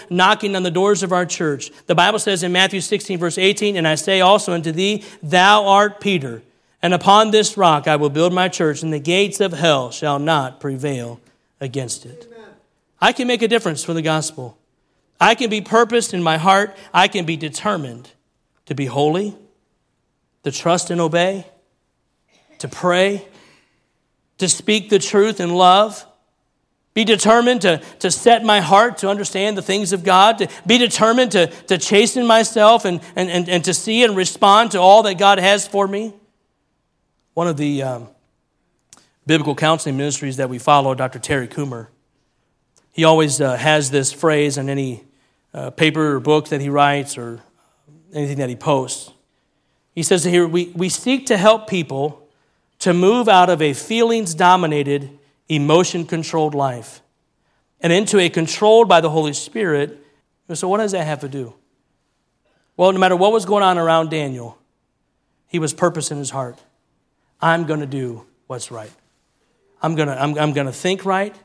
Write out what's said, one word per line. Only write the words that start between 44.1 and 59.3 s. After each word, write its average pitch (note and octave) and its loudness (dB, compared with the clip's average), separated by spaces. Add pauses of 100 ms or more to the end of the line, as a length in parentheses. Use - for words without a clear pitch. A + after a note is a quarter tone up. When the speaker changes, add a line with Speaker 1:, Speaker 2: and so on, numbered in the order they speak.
Speaker 1:
phrase D3 0
in C3+ -6
any, C3+ -6 (500)
uh, C3+ -12
paper D3+ 0
or B2+ -6
book D3+ 0
that C#3+ -4
he C#3 -6
writes C#3+ 0
or A#2 -14 (720)
anything D3 -6
that C3+ -4
he B2 -10
posts. C3+ -4 (800)
He E3+ -6
says E3 2
here, F3 2
"We, F3 -4
we F3 -4
seek C4 -4
to G#3+ 2
help A3 2
people C#3+ -6 (560)
to F#3 0
move G3+ 2
out F#3 6
of E3 0
a D3 0
feelings-dominated, E3+ 0 (300)
emotion-controlled D#3 -2
life C3 -6 (800)
and E3+ 0
into G3+ 0
a F3 2
controlled G#3+ 2
by F3+ 6
the D#3+ 0
Holy D3+ -2